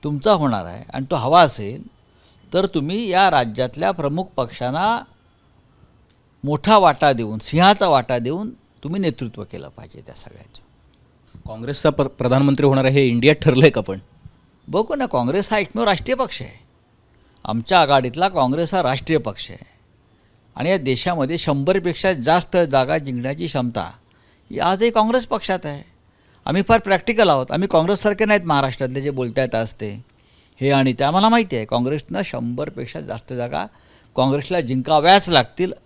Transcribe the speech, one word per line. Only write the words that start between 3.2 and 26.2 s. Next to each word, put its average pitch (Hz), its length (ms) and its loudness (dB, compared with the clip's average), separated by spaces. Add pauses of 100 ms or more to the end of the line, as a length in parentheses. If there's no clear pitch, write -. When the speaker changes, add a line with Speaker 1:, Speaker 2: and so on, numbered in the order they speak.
Speaker 1:
राज्यातल्या 127 600 -2
प्रमुख 170 340 -4
पक्षांना 143 800 -4 (1400)
मोठा 151 340 2
वाटा 151 360 4
देऊन, 110 260 -4
सिंहाचा 190 480 2
वाटा 127 300 2
देऊन 160 320 -4 (340)
तुम्ही 180 180 -6
नेतृत्व 123 420 -6
केलं 71 260 -14
पाहिजे - 320 -20
त्या - 140 -20
सगळ्यांचं. - 460 -20 (840)
Speaker 2:
काँग्रेसचा 117 420 -2
प-, - 120 -2
प्रधानमंत्री 135 640 2
होणार 135 200 4
आहे 131 80 4
हे 139 140 6
इंडियात 120 280 4
ठरलंय 151 340 6
का 113 120 0
पण? 98 180 -8 (680)
Speaker 1:
बघू 226 280 -2
ना, 269 100 -4
काँग्रेस 143 480 -2
हा 208 60 2
एकमेव 214 260 -4
राष्ट्रीय 208 300 0
पक्ष - 260 -6
आहे, - 240 -18 (800)
आमच्या 117 360 2
आघाडीतला 139 480 2
काँग्रेस 156 440 -2
हा 185 100 0
राष्ट्रीय 139 360 -2
पक्ष - 320 -10
आहे - 140 -20 (880)
आणि 147 140 -2
या 190 80 4
देशामध्ये 147 600 -2
शंभरपेक्षा 170 760 0
जास्त 165 440 0 (140)
जागा 135 260 2
जिंकण्याची 135 480 -6
क्षमता 120 460 -4 (600)
ही - 80 -8
आजही 190 320 0
काँग्रेस 233 360 0
पक्षात 190 360 -4
आहे. 147 320 -12 (500)